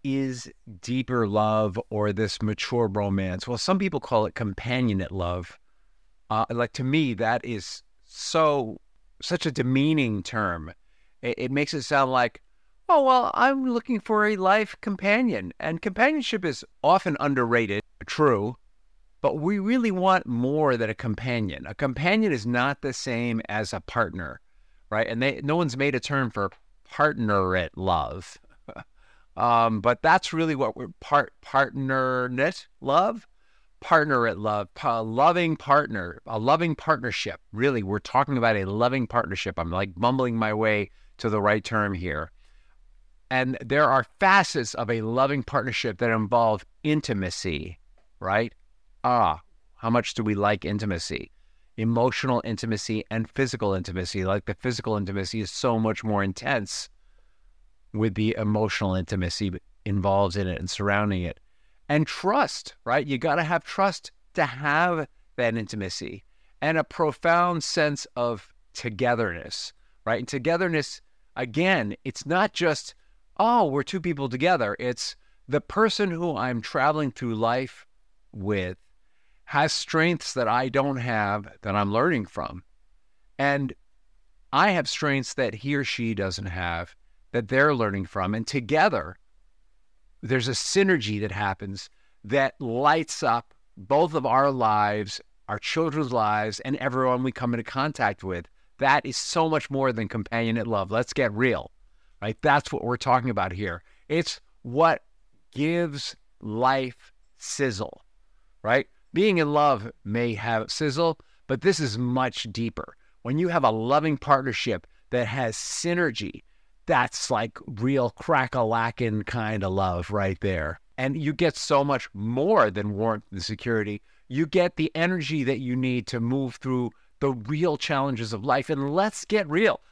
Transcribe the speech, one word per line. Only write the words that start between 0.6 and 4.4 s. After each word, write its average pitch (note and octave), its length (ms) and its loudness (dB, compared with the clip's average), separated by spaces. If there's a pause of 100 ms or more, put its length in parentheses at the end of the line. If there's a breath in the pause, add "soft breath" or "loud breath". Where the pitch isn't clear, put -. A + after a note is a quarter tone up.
deeper B2 480 0
love G#2+ 500 2 (120)
or G#2 240 0
this G#2 280 -2
mature A2 460 0
romance. G2 640 -2
Well, - 80 -4
some F#3 220 0
people F3+ 200 -2
call A2 260 2
it - 80 -6
companionate A2 800 -2